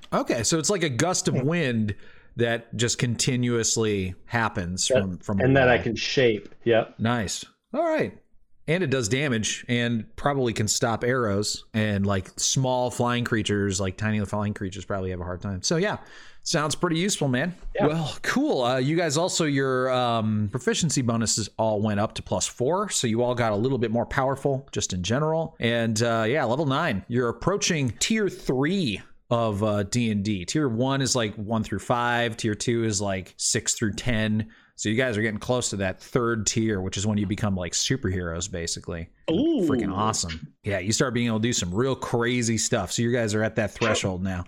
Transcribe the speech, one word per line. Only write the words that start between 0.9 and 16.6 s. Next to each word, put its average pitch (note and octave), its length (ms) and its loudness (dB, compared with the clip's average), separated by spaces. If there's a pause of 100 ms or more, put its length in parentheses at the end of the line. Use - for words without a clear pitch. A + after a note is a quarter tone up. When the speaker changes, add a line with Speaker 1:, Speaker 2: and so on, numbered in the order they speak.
Speaker 1:
of C3+ 160 2
wind C3 520 0 (420)
that A#2 400 -2
just A#2 220 0 (500)
continuously G#2+ 640 0 (120)
happens G2+ 600 -2
Speaker 2:
That, B2+ 120 4
Speaker 1:
from, F#2 180 -2
from G2 220 -2
a B2+ 40 4
Speaker 2:
and C3+ 120 6
that B2+ 120 6
I B2 80 6
Speaker 1:
wall. F2+ 80 0
Speaker 2:
can A#2 120 -2
shape. A#2 580 0 (100)
Yep. A2+ 340 2
Speaker 1:
Nice. A2+ 460 -2 (280)
All D4 120 0
right. D4+ 320 0 (500)
And F3 160 2
it D#3+ 60 0
does B2 200 0
damage B2+ 600 0
and A#2+ 360 0 (120)
probably C3+ 380 0
can G#2+ 140 0
stop A2+ 360 0
arrows, A2 600 0 (100)
and, G#2 320 2
like, G2 240 0 (100)
small B2+ 500 0
flying A#2+ 340 0
creatures, G2+ 540 0
like, F#2+ 200 -4
tiny G#2+ 260 0
flying G#2 300 -2
creatures F#2+ 320 -8
probably F#2+ 240 -4
have F2+ 100 -4
a E2+ 40 -8
hard F2 180 -6
time. G2 200 -6
So F3 140 0
yeah, F3+ 220 -2 (460)
sounds D3+ 300 -2